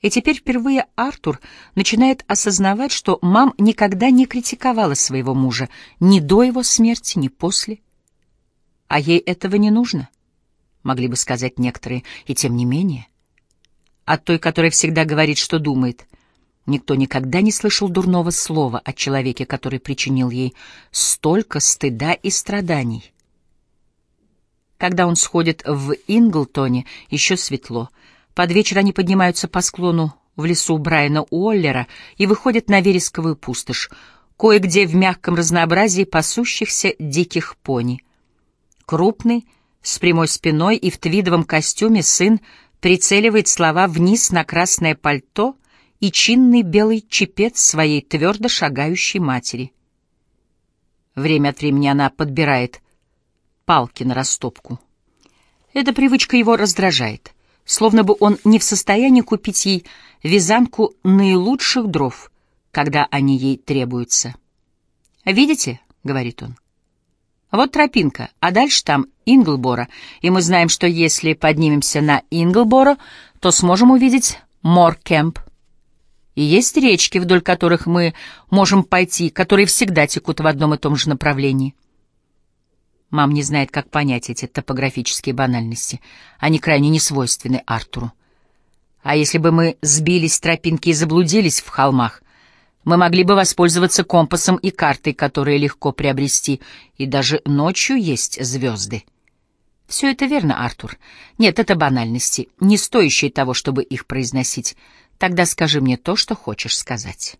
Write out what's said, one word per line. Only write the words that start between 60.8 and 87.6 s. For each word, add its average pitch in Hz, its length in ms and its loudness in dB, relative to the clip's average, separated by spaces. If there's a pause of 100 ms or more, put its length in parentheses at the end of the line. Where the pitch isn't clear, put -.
наилучших 196 840 2
дров, 147 440 -4 (400)
когда 147 400 -2
они 139 260 0
ей 131 200 -2
требуются. 123 800 -4 (920)
«Видите?» — 202 560 0 (220)
говорит 127 400 -6
он. 120 120 -16 (960)
«Вот 277 200 0
тропинка, 240 580 0 (100)
а 175 120 0
дальше 247 320 0
там 143 240 0 (180)
Инглборо, 139 600 2 (340)
и 170 80 0
мы 185 120 2
знаем, 170 280 2
что - 180 0
если 165 460 0
поднимемся 151 680 0
на 147 280 2
Инглборо, 233 680 4 (420)
то 180 120 0
сможем 185 400 4
увидеть 262 480 2 (220)
Моркемп. 165 800 2 (960)
И 143 80 -2
есть 170 320 2
речки, 240 420 2
вдоль 180 240 2
которых 175 440 0
мы 170 280 0 (360)
можем 190 340 4
пойти, 180 460 0
которые 190 380 2
всегда 170 380 2
текут - 360 -6
в 156 60 2
одном 151 280 0
и - 20 -8
том 151 180 -2
же 139 140 -2
направлении». 139 680 -2 (1400)
Мам 147 160 2
не 147 120 0
знает, 139 280 -2
как - 180 -8
понять 139 400 -2
эти 120 160 -10
топографические 127 880 -6
банальности. 120 680 -4 (360)
Они 156 220 0
крайне 147 300 2
несвойственны 135 760 -2